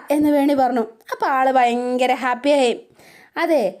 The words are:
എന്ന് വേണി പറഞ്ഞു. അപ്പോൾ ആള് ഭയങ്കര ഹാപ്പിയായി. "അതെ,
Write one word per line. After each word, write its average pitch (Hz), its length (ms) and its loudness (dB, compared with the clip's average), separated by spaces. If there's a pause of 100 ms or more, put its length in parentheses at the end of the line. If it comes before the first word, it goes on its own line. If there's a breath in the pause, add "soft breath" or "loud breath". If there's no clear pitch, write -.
(120)
എന്ന് 294 180 2
വേണി 285 240 2
പറഞ്ഞു. 254 280 0
അപ്പോൾ - 440 -8
ആള് 269 260 0
ഭയങ്കര 247 640 0
ഹാപ്പിയായി. 254 640 0 (580 soft breath)
"അതെ, 302 440 0